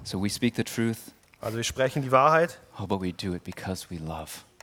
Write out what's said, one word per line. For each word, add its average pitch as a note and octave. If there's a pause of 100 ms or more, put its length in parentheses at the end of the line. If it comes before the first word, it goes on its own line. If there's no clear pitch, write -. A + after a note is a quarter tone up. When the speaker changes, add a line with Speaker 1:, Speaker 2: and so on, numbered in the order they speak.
Speaker 1:
So F#2+
we G2+
speak A#2
the A#2
truth. A2+ (440)
Speaker 2:
Also A2+
wir A#2
sprechen C3
die C3
Wahrheit. D#3 (200)
Speaker 1:
Oh, G2
but F#2+
we F#2
do F2+
it F2
because F#2
we F2+
love. D#2 (320)